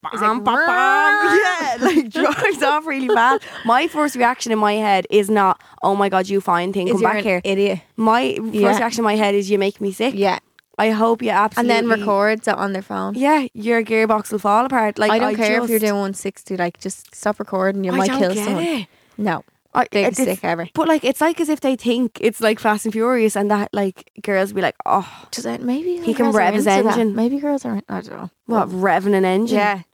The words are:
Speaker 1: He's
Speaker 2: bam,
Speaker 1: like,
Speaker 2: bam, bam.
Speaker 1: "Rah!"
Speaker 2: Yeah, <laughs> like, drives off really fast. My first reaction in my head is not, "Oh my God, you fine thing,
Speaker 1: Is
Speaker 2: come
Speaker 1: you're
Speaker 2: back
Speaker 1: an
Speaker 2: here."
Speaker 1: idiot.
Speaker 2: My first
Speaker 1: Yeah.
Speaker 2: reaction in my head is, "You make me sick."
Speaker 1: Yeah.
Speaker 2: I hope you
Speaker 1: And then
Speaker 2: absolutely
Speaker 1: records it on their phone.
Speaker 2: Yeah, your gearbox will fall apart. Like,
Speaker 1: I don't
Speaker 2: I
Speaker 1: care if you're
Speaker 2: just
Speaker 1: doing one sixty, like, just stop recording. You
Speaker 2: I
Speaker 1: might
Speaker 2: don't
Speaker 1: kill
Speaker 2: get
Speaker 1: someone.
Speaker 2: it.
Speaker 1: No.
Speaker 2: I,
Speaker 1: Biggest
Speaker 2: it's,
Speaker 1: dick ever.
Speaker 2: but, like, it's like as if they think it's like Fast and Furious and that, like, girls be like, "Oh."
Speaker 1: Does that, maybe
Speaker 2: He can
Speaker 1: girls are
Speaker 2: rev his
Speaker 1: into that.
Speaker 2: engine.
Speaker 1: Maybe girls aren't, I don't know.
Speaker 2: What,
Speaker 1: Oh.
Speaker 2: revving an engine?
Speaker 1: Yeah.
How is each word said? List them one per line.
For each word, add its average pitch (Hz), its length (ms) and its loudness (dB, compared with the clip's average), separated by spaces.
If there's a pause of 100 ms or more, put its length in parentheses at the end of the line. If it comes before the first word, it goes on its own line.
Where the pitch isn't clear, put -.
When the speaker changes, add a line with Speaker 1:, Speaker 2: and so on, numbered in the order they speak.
(120)
Speaker 1:
He's 220 80 -8
Speaker 2:
bam, 214 240 0
Speaker 1:
like, - 20 -4
Speaker 2:
bam, 233 120 2
bam. 311 100 2
Speaker 1:
"Rah!" - 640 2
Speaker 2:
Yeah, 339 440 0
<laughs> 233 40 -6
like, 294 280 2
drives 311 520 0
off 294 240 0
really 269 220 -4
fast. 247 340 4 (240)
My 247 220 2
first 302 280 -2
reaction 240 360 0
in 220 80 2
my 208 140 2
head 202 360 2
is 202 200 4
not, 196 300 4 (220)
"Oh 196 140 2
my 202 140 2
God, 190 200 0
you 196 120 0
fine 180 320 0
thing, 190 160 -2
Speaker 1:
Is 240 60 2
Speaker 2:
come 190 60 0
Speaker 1:
you're 214 80 2
Speaker 2:
back 214 100 0
Speaker 1:
an 202 40 -6
Speaker 2:
here." 180 220 0
Speaker 1:
idiot. 196 340 0 (160)
Speaker 2:
My 226 400 2
first 220 180 -8
Speaker 1:
Yeah. 202 140 2 (100)
Speaker 2:
reaction 226 220 -2
in 226 60 0
my 208 100 2
head 208 180 2
is, 202 160 0
"You 208 80 2
make 196 240 -2
me 202 100 -2
sick." 226 220 -2
Speaker 1:
Yeah. 196 240 0 (400)
Speaker 2:
I 220 120 2
hope 226 320 2
you 226 80 -2
Speaker 1:
And 214 400 0
then 233 160 2
Speaker 2:
absolutely 226 160 2
Speaker 1:
records 208 460 0
it 202 80 0
on 196 180 -4
their 190 80 -6
phone. 196 340 -6
Speaker 2:
Yeah, 277 380 2
your 226 300 0
gearbox 220 480 0
will 214 80 -4
fall 214 260 2
apart. 233 320 0
Like, 214 140 2
Speaker 1:
I 220 80 2
don't 233 100 0
Speaker 2:
I 214 60 -2
Speaker 1:
care 214 280 0
if 233 60 -4
you're 220 100 2
Speaker 2:
just 214 120 0
Speaker 1:
doing 202 100 -2
one 196 140 -4
sixty, - 420 -10
like, 175 220 -4
just - 360 -14
stop - 240 -4
recording. 196 460 -2
You 180 80 -2
Speaker 2:
I 180 40 0
Speaker 1:
might 190 100 2
Speaker 2:
don't - 120 -2
Speaker 1:
kill 185 140 0
Speaker 2:
get 208 100 -2
Speaker 1:
someone. 208 200 -2
Speaker 2:
it. 294 240 -4 (300)
Speaker 1:
No. 202 280 -4 (300)
Speaker 2:
I, 247 140 0
Speaker 1:
Biggest 208 300 0
Speaker 2:
it's, 262 120 2
Speaker 1:
dick 190 120 -6
ever. 170 300 -4
Speaker 2:
but, 320 140 0
like, 320 180 2
it's 269 160 0
like 330 180 0
as 330 100 -2
if 302 120 -2
they 262 140 0
think 240 440 -2
it's - 220 -2
like 220 180 0
Fast 214 260 0
and 220 80 -2
Furious 220 440 2
and 202 140 0
that, 208 200 0
like, 196 400 -4 (100)
girls 196 300 0
be 196 100 -4
like, 165 140 -2 (100)
"Oh." 190 220 0 (240)
Speaker 1:
Does 240 140 -10
that, 233 160 -8
maybe 311 360 -4
Speaker 2:
He 339 160 -2
can 233 120 0
Speaker 1:
girls 220 100 0
are 214 40 4
Speaker 2:
rev 185 160 2
his 214 120 2
Speaker 1:
into 202 160 4
that. 220 140 2
Speaker 2:
engine. 220 180 0
Speaker 1:
Maybe 247 240 0
girls 285 260 -2
aren't, 214 220 -6
I 190 140 -8
don't - 160 -16
know. 180 120 -12 (180)
Speaker 2:
What, 226 200 0
Speaker 1:
Oh. 180 40 -8
Speaker 2:
revving 185 440 2
an 190 100 4
engine? 208 320 2
Speaker 1:
Yeah. 208 220 0 (140)